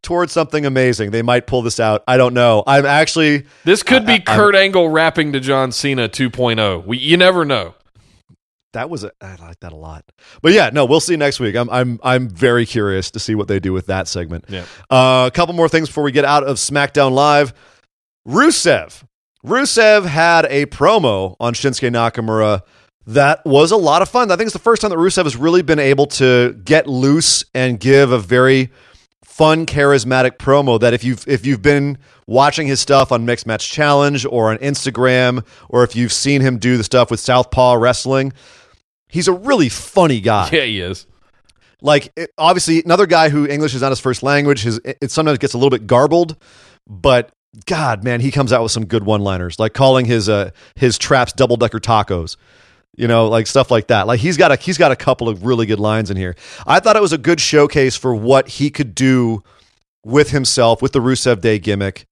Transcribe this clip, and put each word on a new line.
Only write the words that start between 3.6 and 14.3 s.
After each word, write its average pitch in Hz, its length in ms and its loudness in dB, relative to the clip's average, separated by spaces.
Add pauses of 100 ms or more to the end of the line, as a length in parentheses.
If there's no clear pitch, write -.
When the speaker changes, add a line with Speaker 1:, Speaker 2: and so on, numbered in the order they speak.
Speaker 2:
This 190 200 2
could 254 200 2
Speaker 1:
I, - 20 -8 (120)
Speaker 2:
be 180 100 -4
Speaker 1:
I, 110 60 0
I'm 220 60 4
Speaker 2:
Kurt 208 160 4
Angle 190 340 2
rapping 156 440 0
to 139 60 -4
John 131 320 -2
Cena 127 360 -4
two 123 220 -4
point 117 300 -2
oh. 95 260 -2
We, 117 120 -6
you 147 200 0
never 180 280 2
know. 107 300 -4 (960)
Speaker 1:
That 131 180 -10
was 113 120 -12
a, 101 160 -14
I 95 180 -20
like 82 240 -20
that 87 100 -18
a 80 40 -20
lot. 78 300 -20 (380)
But 165 100 4
yeah, 165 180 4
no, 139 140 2
we'll 151 140 2
see 170 180 -2
next 143 220 -2
week. 110 160 -4
I'm, 120 160 -4
I'm, 123 320 -2
I'm 127 260 -2
very 117 380 0
curious 98 440 -4
to 107 80 -12
see 110 140 -6
what 104 140 -4
they 98 120 -2
do 92 140 -4
with 92 140 -6
that 95 200 -4
segment. 85 400 -10